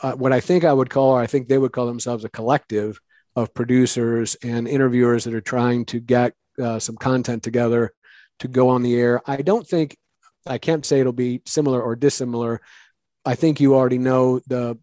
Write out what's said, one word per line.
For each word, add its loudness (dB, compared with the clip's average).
uh, -4
what 0
I 2
think 2
I 4
would 2
call, 4
or 2
I 0
think -2
they 4
would 0
call -2
themselves -6
a -14
collective -4
of -4
producers 0
and -6
interviewers 2
that -6
are -6
trying -2
to -8
get, 0
uh, -4
some -8
content -2
together 0
to -8
go 4
on 2
the 0
air. 2
I -4
don't 0
think, -2
I -6
can't -2
say 2
it'll 0
be -2
similar 0
or -4
dissimilar. -2
I -2
think 2
you 6
already 4
know 2
the -4